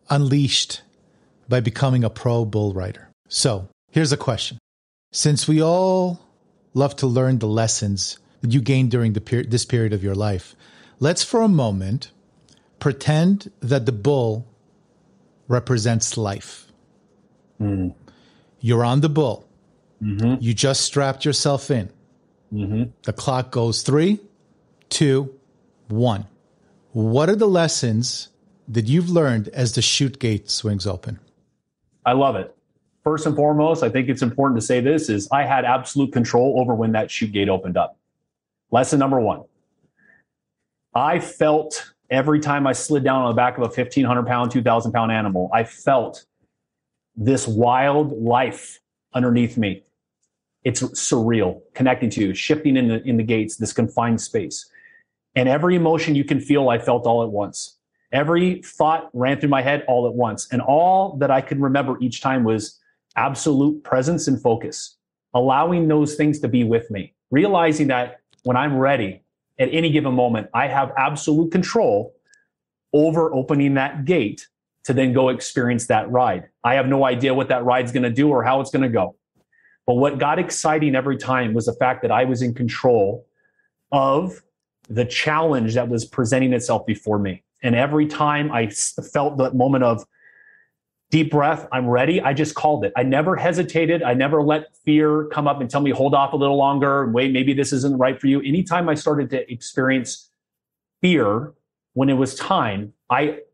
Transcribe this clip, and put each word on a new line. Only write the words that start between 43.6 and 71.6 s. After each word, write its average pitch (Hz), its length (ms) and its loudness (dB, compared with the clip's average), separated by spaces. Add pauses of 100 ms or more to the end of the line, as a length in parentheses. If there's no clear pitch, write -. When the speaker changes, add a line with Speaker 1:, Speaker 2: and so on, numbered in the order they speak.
Speaker 2:
a 117 80 -2
fifteen 127 340 -2
hundred 123 220 0
pound, 120 240 0
two 123 120 0
thousand 113 280 2
pound 113 220 0
animal, 101 420 -2
I 117 80 2
felt - 600 -2 (920)
this 127 320 0
wild 131 640 2 (100)
life 120 600 -2 (340)
underneath 120 420 0
me. 98 280 -4 (800)
It's 123 180 -4
surreal, 113 800 0 (140)
connecting 127 360 0
to, 98 240 -2
shifting 151 420 0
in 123 120 2
the, 113 160 -2
in 120 140 0
the 113 40 0
gates, 110 340 -2
this 110 160 -6
confined 117 480 0
space. - 480 -8 (680)
And 127 120 2
every 160 280 2
emotion 160 400 0
you 139 80 0
can 139 160 0
feel, 139 300 2
I 117 80 2
felt 120 280 0
all 117 160 2
at 113 60 -2
once. 101 500 -8 (320)
Every 170 520 0
thought 160 500 -2
ran 131 260 0
through 147 120 0
my 135 120 2
head 143 240 0
all 123 220 2
at 120 60 -6
once. 117 360 -2
And 123 100 -2
all 175 580 2
that 135 120 2
I 131 100 4
could 139 200 -4
remember 131 400 0
each 123 200 -4
time 131 220 0
was 110 380 -2 (360)
absolute 139 680 0
presence 147 440 0
and 131 120 0
focus, - 560 -4 (360)
allowing 156 560 2
those 151 280 2
things 151 240 0
to - 80 -2
be 120 160 2
with 113 260 0
me, 98 240 -10 (160)
realizing 160 580 2
that 123 320 -2 (220)
when 127 140 0
I'm 139 200 0
ready 131 460 0 (360)
at 131 140 2
any 165 180 0
given 139 240 0
moment, 117 380 0
I 120 160 0
have 131 280 -2
absolute 147 540 0
control 170 640 0 (800)